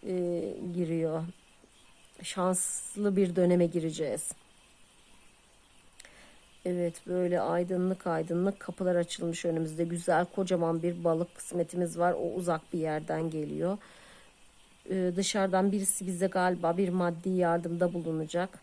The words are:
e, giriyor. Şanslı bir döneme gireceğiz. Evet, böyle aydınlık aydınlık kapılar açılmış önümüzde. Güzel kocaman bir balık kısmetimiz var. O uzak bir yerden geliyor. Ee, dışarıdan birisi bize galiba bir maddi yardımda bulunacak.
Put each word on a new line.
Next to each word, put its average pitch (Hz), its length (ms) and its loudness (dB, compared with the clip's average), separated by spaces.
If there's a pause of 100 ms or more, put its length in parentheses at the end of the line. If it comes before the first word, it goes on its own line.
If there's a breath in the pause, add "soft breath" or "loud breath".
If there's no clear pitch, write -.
e, - 100 -4 (600)
giriyor. 165 500 -2 (960)
Şanslı 185 920 0
bir 180 200 4
döneme 175 300 6
gireceğiz. 160 640 -2 (2250 loud breath)
Evet, 175 420 -2
böyle 180 340 0
aydınlık 180 680 0
aydınlık 170 540 0
kapılar 180 360 -2
açılmış 170 480 -2
önümüzde. 165 400 0
Güzel 170 400 2
kocaman 170 580 0
bir 175 220 -2
balık 165 300 0
kısmetimiz 170 640 -4
var. 175 140 4
O 131 220 -2
uzak 170 380 -2
bir 180 60 -2
yerden 156 520 -2
geliyor. 156 480 -4 (1120 loud breath)
Ee, 180 260 0
dışarıdan 190 560 2
birisi 196 340 -2
bize 185 200 0
galiba 180 500 2
bir 190 120 2
maddi 175 400 0
yardımda 170 680 2
bulunacak. 165 680 -4